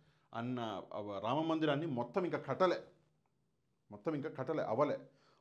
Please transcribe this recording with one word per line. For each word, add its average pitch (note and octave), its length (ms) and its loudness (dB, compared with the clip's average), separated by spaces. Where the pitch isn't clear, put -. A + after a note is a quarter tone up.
అన్న, A#2 480 -2
అవ-, G#2 300 -4
రామ C3 180 2
మందిరాన్ని D#3+ 440 2
మొత్తం C3 400 -2
ఇంకా D3+ 120 0
కట్టలే, D3 460 2
మొత్తం D3+ 240 -2
ఇంకా C#3+ 140 -4
కట్టలే, D#3 340 -2
అవలే. C3 360 2